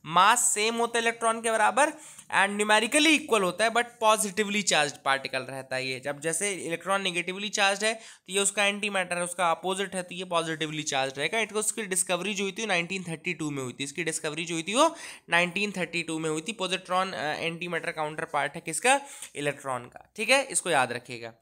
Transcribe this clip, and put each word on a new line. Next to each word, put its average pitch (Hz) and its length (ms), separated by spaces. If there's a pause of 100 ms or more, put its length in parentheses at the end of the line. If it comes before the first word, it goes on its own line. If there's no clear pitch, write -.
मास 180 340
सेम 220 360
होता 233 220
है 233 40
इलेक्ट्रॉन 226 400
के 226 100
बराबर 220 380 (480)
and 202 240
numerically 240 580
equal 220 220
होता 180 220
है, 226 80
but 233 140 (180)
positively 208 540
charged 151 360
particle 131 560
रहता 131 260
है 131 120
ये। 131 120
जब 143 200
जैसे 165 340
इलेक्ट्रॉन 165 480
नेगेटिवली 185 480
चार्ज 202 340
है, 220 100
तो - 400
ये 190 60
उसका 202 260
एंटीमैटर 196 520
है, 175 60
उसका 175 280
अपोजिट 185 440
है, 185 80
तो 180 120
ये 180 80
पॉजिटिवली 160 600
चार्ज 135 340
रहेगा। 156 220
इट, 202 140
उसकी 214 300
डिस्कवरी 185 500
जो 196 100
हुई 196 80
थी 220 140
नाइनटीन 185 380
थर्टी 165 300
टू 151 180
में 139 120
हुई 123 100
थी, 135 100
इसकी 139 200
डिस्कवरी 160 420
जो 170 100
हुई 160 80
थी 190 120
वो 320 200 (340)
नाइनटीन 175 420
थर्टी 175 320
टू 160 160
में 160 100
हुई 156 120
थी। 208 200
positron, 185 520
अ, 135 280
antimatter 165 580
counterpart 151 560
है 165 100
किसका? 240 360 (340)
इलेक्ट्रॉन 135 460
का। - 340
ठीक 226 140
है, 269 140
इसको 262 260
याद 131 220
रखिएगा। 117 500